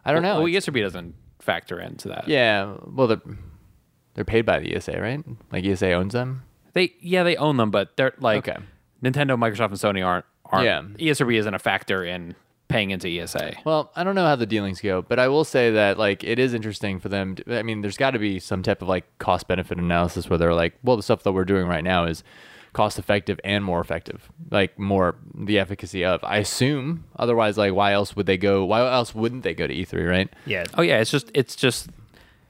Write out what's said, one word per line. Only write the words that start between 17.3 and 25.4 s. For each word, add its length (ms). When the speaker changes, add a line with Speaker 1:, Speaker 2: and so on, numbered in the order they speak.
Speaker 1:
to, 220
I 40
mean, 200
there's 160
gotta 200
be 200
some 240
type 180
of, 80
like, 160
cost 300
benefit 300
analysis 520
where 80
they're 160
like, 280
"Well, 140
the 60
stuff 220
that 80
we're 120
doing 220
right 180
now 220
is 180
cost 240
effective 460
and 200
more 180
effective, 480
like, 280
more 380
the 240